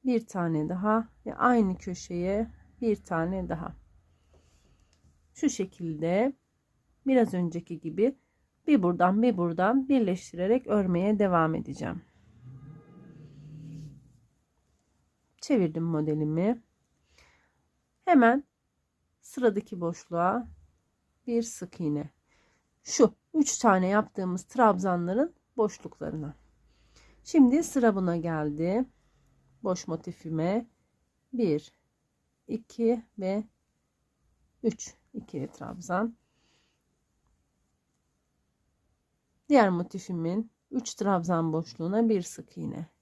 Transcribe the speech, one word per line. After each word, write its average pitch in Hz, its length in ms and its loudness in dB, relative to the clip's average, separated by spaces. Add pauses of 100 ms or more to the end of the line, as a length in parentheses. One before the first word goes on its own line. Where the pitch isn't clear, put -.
bir 233 220 0
tane 165 420 -2
daha 214 400 0 (160)
ve - 100 -10
aynı 220 420 2
köşeye 185 760 -4 (300)
bir 220 140 2
tane 180 540 -4
daha. 165 260 -8 (1600)
Şu 302 160 0
şekilde 180 840 -2 (760)
biraz 247 260 4
önceki 170 460 -4
gibi 196 360 0 (520)
bir 277 160 4
buradan 180 380 4
bir 240 160 2
buradan 185 520 0
birleştirerek 208 800 0
örmeye 196 520 2
devam 170 360 4
edeceğim. - 460 -8 (3500)
Çevirdim 165 420 0
modelimi. 156 760 -2 (1400)
Hemen 269 380 6 (800)
sıradaki 208 600 -2
boşluğa 175 680 -2 (800)
bir 233 160 0
sık - 360 -12
iğne. 147 300 -4 (760)
Şu - 320 4 (180)
üç 302 240 0
tane 190 300 4
yaptığımız 190 560 -2
trabzanların 196 920 0 (240)
boşluklarına. 156 800 -6 (880)
Şimdi 285 400 6
sıra 233 320 2
buna 175 220 0
geldi. 165 680 -2 (800)
Boş 185 240 -4
motifime 170 800 -4 (680)
bir, 185 400 -2 (760)
iki 226 560 -2 (160)
ve 196 240 -4 (1200)
üç - 320 -4 (180)
ikili 151 380 -10
trabzan. 185 640 -6 (3250)
Diğer 240 200 6
motifimin 180 840 -4 (200)
üç - 220 -6
trabzan 170 600 0
boşluğuna 180 560 -2
bir 202 120 2
sık - 360 -14
iğne. 160 320 -8 (120)